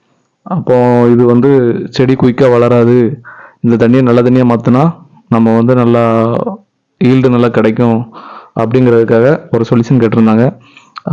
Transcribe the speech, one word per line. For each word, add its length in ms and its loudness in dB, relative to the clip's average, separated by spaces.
அப்போ 320 -2
இது 140 2
வந்து 240 2
செடி 260 0
குயிக்கா 320 0
வளராது, 420 2
இந்த 180 0
தண்ணியை 260 2
நல்ல 140 2
தண்ணியா 260 0
மாத்துனா 340 0
நம்ம 220 2
வந்து 240 0
நல்லா 220 2
ஈல்டு 320 2
நல்லா 240 2
கிடைக்கும் 420 0
அப்படிங்கிறதுக்காக 640 0
ஒரு 180 -2
சொல்யூஷன் 320 0
கேட்டிருந்தாங்க. 440 0